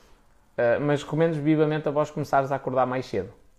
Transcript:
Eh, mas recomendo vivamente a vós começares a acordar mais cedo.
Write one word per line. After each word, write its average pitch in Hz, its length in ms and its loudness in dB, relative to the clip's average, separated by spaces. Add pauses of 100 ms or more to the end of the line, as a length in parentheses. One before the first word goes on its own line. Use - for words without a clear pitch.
(580)
Eh, 117 220 2
mas 143 240 0
recomendo 165 320 0
vivamente 151 520 2
a 147 40 -2
vós 147 180 0
começares 139 420 0
a 139 40 -2
acordar 131 320 0
mais 127 180 -4
cedo. 98 240 -4 (300)